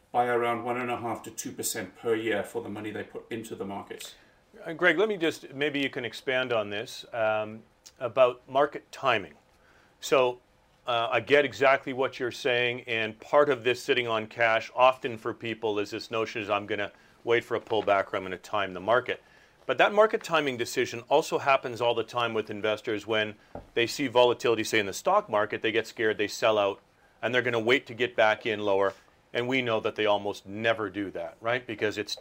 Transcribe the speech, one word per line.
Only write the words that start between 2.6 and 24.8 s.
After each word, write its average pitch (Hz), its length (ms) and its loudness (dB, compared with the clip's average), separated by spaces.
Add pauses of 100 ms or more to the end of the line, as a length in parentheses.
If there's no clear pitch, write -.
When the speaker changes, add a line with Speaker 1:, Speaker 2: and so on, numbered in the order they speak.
Speaker 1:
the 107 80 -10
money 104 200 -8
they 113 120 -8
put - 280 -14
into 113 240 -8
the 113 120 -8
markets. - 480 -12 (500)
Speaker 2:
Uh, 165 80 -8
Greg, 165 260 2
let 214 120 4
me 202 80 -4
just, 156 340 -2
maybe 143 280 -2
you 135 100 0
can 127 160 -6
expand 127 440 -2
on 107 200 0
this, 107 420 -8
um, 107 480 -2 (400)
about 123 480 4
market 139 420 0
timing. 101 440 0 (680)
So, 127 380 2 (480)
uh, 117 260 0
I 120 80 2
get 139 240 6
exactly 135 480 2
what 127 260 -4
you're 120 140 -4
saying, 123 540 0
and 110 340 -4
part 147 300 4
of 120 120 -2
this 120 200 0
sitting 123 260 0
on 110 180 -2
cash 113 480 2
often 123 440 2
for 113 160 -6
people 110 440 -4
is 101 120 -2
this 107 200 -8
notion 113 320 -2
is, 98 80 -4
"I'm 104 160 0
gonna 101 240 -4 (320)
wait 117 220 2
for 117 120 -4
a 101 40 -2
pullback 98 520 0
or 107 40 -2
I'm 95 60 -4
gonna 92 160 -6
time 98 340 -4
the 90 80 -10
market." 110 420 0 (440)
But 127 120 0
that 202 140 4
market 214 300 4
timing 147 340 0
decision 117 520 -4
also 156 300 2
happens 131 420 0
all 120 140 2
the 110 100 -2
time 117 300 -2
with 110 160 -2
investors 107 560 -4
when 107 280 0 (400)
they 117 120 2
see 135 220 -4
volatility, 117 560 4
say 117 140 2
in 104 80 2